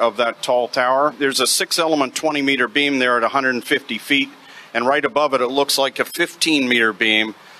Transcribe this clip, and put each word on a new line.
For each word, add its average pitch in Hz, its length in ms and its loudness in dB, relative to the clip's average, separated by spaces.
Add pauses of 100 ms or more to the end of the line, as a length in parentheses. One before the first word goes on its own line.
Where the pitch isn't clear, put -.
of 113 160 2
that 117 260 -2
tall 123 240 0
tower. 131 500 2
There's 135 220 0
a 127 80 2
six - 320 -2
element 156 380 0
twenty 147 260 -2
meter 135 240 2
beam 143 320 0
there 127 180 2
at 117 60 0
a 113 60 4
hundred 131 340 -2
fifty 131 360 -4
feet, 139 320 -2 (440)
and 117 120 -2
right 143 180 2
above 135 300 0
it, 123 60 2
it 123 80 0
looks 139 300 0
like 139 220 -2
a 123 40 -2
fifteen 160 640 -2
meter 117 240 2
beam. 110 440 0 (240)